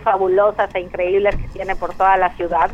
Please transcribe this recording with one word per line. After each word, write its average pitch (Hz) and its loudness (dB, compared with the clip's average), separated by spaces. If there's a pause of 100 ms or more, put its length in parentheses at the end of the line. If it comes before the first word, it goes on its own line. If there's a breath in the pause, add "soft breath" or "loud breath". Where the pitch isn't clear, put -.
fabulosas 196 2
e 185 -2
increíbles 185 0
que - -4
tiene 190 -8
por 170 -6
toda 190 4
la 185 2
ciudad, 175 0